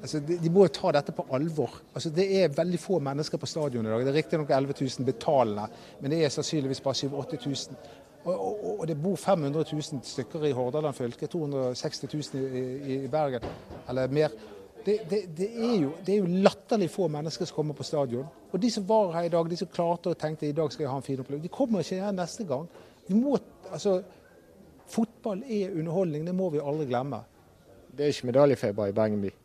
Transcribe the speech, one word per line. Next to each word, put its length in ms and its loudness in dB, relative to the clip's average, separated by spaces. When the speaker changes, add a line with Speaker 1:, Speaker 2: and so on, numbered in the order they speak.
Speaker 1:
altså, 180 -4
de, 180 -2
de 120 2
må 160 10
jo 160 4
ta 100 2
dette 200 2
på 200 -6
alvor. 380 0
Altså, 160 -4
det 180 2
er 60 6
veldig 320 0
få 200 0
mennesker 380 -2
på 100 -6
stadion 380 -2
i 40 -2
dag. 160 2
Det 100 2
er 80 4
riktig 160 0
nok 100 -4
elleve 240 4
tusen 320 -2
betalende, 640 2
men 100 -2
det 120 2
er 60 4
sannsynligvis 540 -2
bare 120 0
syv-åtte 420 -4
tusen. 380 -6
Og, 100 0
og, 300 -4
og, 160 -4
og 80 -2
det 120 -2
bor 160 0
fem 280 2
hundre 200 0
tusen 400 -4
stykker 460 -6
i 20 2
Hordaland 440 0
fylke, 320 -6
to 180 -4
hundre 240 0
og 80 -4
seksti 300 -6
tusen 340 -4
i, 180 -2
i, 440 -4
i 40 -6
Bergen, 360 0
eller 200 0
mer. 220 4
Det, 120 2
det, 120 0
det 100 -2
er 340 0
jo, 100 0
det 80 2
er 40 4
jo 260 2
latterlig 480 4
få 160 0
mennesker 380 -4
som 100 -10
kommer 180 0
på 100 -8
stadion. 440 -2
Og 100 0
de 100 2
som 160 -2
var 260 4
her 140 0
i 20 0
dag, 200 2
de 100 -4
som 80 -4
klarte 420 0
og 80 0
tenkte, 300 -4
"I 40 0
dag 200 0
skal 120 -6
jeg 80 -2
ha 60 -2
en 60 -6
fin 160 -4
opplevelse", 240 -6
de 80 -8
kommer 280 2
ikke 240 -2
her 80 -2
neste 360 -4
gang. 200 -4
Vi 80 2
må, 220 4
altså, 300 2
fotball 560 -2
er 320 -2
underholdning, 520 0
det 80 -2
må 140 2
vi 100 0
aldri 260 -2
glemme. 360 -2
Speaker 2:
Det 100 0
er 100 4
ikke 160 -4
medaljefeber 560 6
i 80 0
Bergen 280 4
by. 80 -2